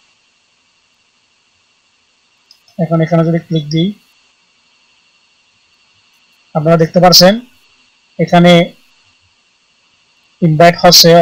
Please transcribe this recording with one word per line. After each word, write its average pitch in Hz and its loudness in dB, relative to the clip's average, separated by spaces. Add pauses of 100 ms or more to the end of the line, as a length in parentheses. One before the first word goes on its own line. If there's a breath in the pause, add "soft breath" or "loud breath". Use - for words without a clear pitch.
(2750)
এখন 165 -4
এখানে 165 -2
যদি 170 -4
ক্লিক 156 -8
দিই, 165 -4 (2750)
আপনারা 160 0
দেখতে 165 -2
পারছেন 175 2 (840)
এখানে 175 2 (1900)
ইনভাইট 170 0
হচ্ছে 170 2 (120)